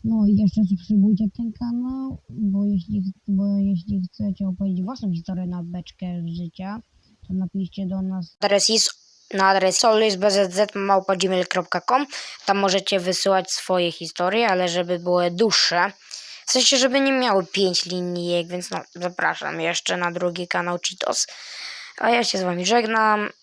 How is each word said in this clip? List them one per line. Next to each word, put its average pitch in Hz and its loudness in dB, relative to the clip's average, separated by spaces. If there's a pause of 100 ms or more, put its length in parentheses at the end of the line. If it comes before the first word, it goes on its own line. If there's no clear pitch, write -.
No 220 2
i 208 6
jeszcze 208 4
subskrybujcie 196 4 (120)
ten 233 -4
kanał, 254 -4 (120)
bo 202 0
jeśli, 202 -2 (240)
bo 202 2
jeśli 196 0
chcecie 196 -4
opowiedzieć 185 -2
własną 220 -4
historię 175 -4
na 180 -6
beczkę 175 -8
życia, 175 -8 (460)
to 190 -6
napiszcie 190 -4
do 190 -4
nas. 190 -6
Adres 202 2
jest - 0 (300)
na 190 4
adres 190 4
solizbzz 202 4
małpa 196 2
gmail 180 0
kropka 180 -2
com. 277 2 (400)
Tam 196 2
możecie 196 2
wysyłać 185 0
swoje 175 0
historie, 185 -2
ale 180 2
żeby 175 -2
były 175 2
dłuższe. 185 2 (540)
W - -2
sensie, 254 4
żeby 262 2
nie 269 2
miały 226 2
pięć 185 0
linijek, 175 -4
więc 180 -8
no, 175 -6 (140)
zapraszam 165 -4
jeszcze 170 -2
na 175 -2
drugi 175 -4
kanał 175 -2 (100)
Cheetos. - -4 (680)
A - 0
ja 240 2
się - -2
z 190 -2
wami 180 -2
żegnam. 220 2 (140)